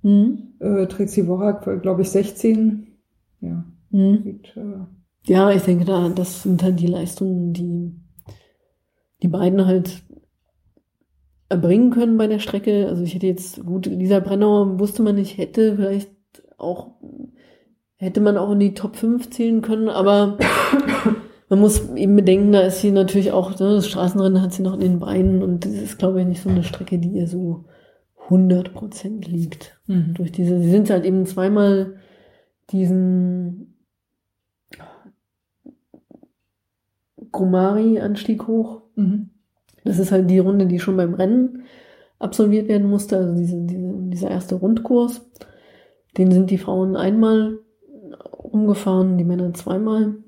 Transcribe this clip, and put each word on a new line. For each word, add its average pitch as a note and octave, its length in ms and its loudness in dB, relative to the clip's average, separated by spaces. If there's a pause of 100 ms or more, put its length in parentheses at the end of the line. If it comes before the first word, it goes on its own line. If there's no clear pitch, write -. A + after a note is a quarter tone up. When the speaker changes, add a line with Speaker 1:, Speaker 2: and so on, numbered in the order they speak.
Speaker 1:
Mhm. G#3 580 2
Speaker 2:
äh, G3 260 0
Trixie F#3+ 400 -2
Worrack G3+ 400 -2
war, G3 100 -4
glaub F3+ 240 -2
ich, F#3 80 0
sechzehn. G#3+ 880 0 (440)
Ja. E3+ 240 -8 (260)
Speaker 1:
Mhm. G3+ 340 4
Speaker 2:
Und, - 320 -16
äh, G3+ 220 -12 (480)
Speaker 1:
Ja, F#3+ 240 4
ich F#3+ 140 2
denke, F3 200 2
da, F3 240 0
das F3+ 360 -6
sind F3+ 180 2
halt F#3 180 0
die E3+ 60 0
Leistungen, F3 680 -4
die F3 420 -6 (1300)
die F3+ 60 0
beiden F#3 380 0
halt F#3 360 -2 (1500)
erbringen F#3+ 400 4
können A#3 260 2
bei A3 100 2
der G#3+ 120 0
Strecke. G3+ 500 -2
Also F3 140 -4
ich F3 120 -4
hätte F#3 120 -4
jetzt, - 400 -6
gut, F#3 180 -4
Lisa F#3 360 0
Brennauer G3+ 600 2
wusste G#3 220 -2
man G#3 140 2
nicht, G3 200 -4
hätte A3 400 0
vielleicht G3+ 340 -2 (460)
auch, - 360 -10 (1040)
hätte F#3+ 260 -2
man G#3 160 4
auch G3 140 -2
in G3+ 80 2
die G3 120 4
Top G#3+ 240 -8
fünf A#3+ 320 -2
zählen A3+ 320 0
können, A3 300 -2
aber G3+ 480 2 (540)
<coughs> - 580 -4
man F#3+ 100 4
muss G#3 360 2
eben G3 200 4
bedenken, G3+ 360 4
da G3+ 100 6
ist F#3 180 0
sie G#3 100 2
natürlich G3 420 2
auch, F#3 180 0
ne, G3 240 0
das G3+ 140 2
Straßenrennen F#3+ 520 0
hat F3+ 140 -2
sie F#3+ 80 -6
noch F#3 100 -2
in F#3 80 -6
den F3+ 200 2
Beinen F#3+ 420 0
und F3+ 240 -2
das G3+ 60 -6
ist, G3+ 260 -10
glaube F#3 240 0
ich, F3 40 0
nicht F3+ 160 -4
so F#3+ 60 -4
eine F3+ 140 2
Strecke, F3+ 360 -6
die E3+ 120 -2
ihr F#3 180 -4
so F3 380 -6 (640)
hundert F3+ 420 2
Prozent G3+ 560 -12
liegt. E3 580 -10
Speaker 2:
Mhm. E3+ 280 0
Speaker 1:
Durch E3+ 180 -6
diese, F3+ 300 0
sie E3+ 80 4
sind G#3 180 4
halt F3+ 160 0
eben F#3 220 0
zweimal G3 680 0 (720)
diesen F3+ 960 0 (3750)
Grumari-Anstieg G3+ 1120 0
hoch. A3+ 360 -4 (140)
Speaker 2:
Mhm. G3+ 340 -2 (540)
Speaker 1:
Das F3 140 0
ist F#3+ 140 0
halt F#3 180 4
die F#3 80 6
Runde, F#3+ 280 4
die F3+ 140 0
schon F#3+ 160 -2
beim F3 180 0
Rennen A#3 480 0 (560)
absolviert G#3+ 500 0
werden G3+ 200 2
musste, G3+ 280 0
also F3+ 180 0
diese, F3 300 -2
diese, F3+ 280 -6 (160)
dieser F3+ 220 -6
erste F#3 260 -6
Rundkurs. A3+ 720 0 (920)
Den F#3 140 4
sind F#3 180 4
die F#3+ 80 0
Frauen F#3 380 -2
einmal A3 600 2 (840)
rumgefahren, G3 760 0
die F3 80 0
Männer F3 300 -2
zweimal. G#3+ 600 -2 (120)